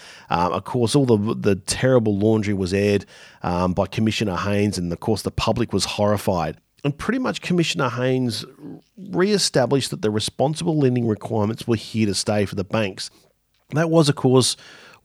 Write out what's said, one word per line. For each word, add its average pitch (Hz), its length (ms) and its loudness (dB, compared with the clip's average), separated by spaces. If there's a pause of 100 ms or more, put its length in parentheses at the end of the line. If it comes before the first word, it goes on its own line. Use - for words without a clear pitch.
(300)
Um, 87 220 2
of 98 140 -4
course, 120 300 0
all 139 100 4
the, 110 280 2
the 101 220 0
terrible 110 640 2
laundry 104 360 2
was 95 200 -2
aired, 101 320 2 (360)
um, 87 300 0
by 92 160 0
Commissioner 107 480 -2
Haynes, 101 420 0
and 87 140 -4
of 82 80 -6
course 110 220 -2
the 101 100 -6
public 110 400 -2
was 98 140 0
horrified. 104 720 0 (260)
And 143 140 -2
pretty 247 220 -2
much 233 200 -4
Commissioner 170 480 0
Haynes 123 560 -2 (540)
re-established 175 920 0
that - 100 -8
the 107 100 0
responsible 151 680 -2
lending 123 300 2
requirements 110 580 -2
were 117 120 2
here 110 300 -2
to 98 60 -2
stay 104 320 0
for 98 100 -10
the 98 100 -4
banks. 107 440 -6 (600)
That 160 200 0
was, 160 200 6
of 143 80 0
course, 127 400 4 (480)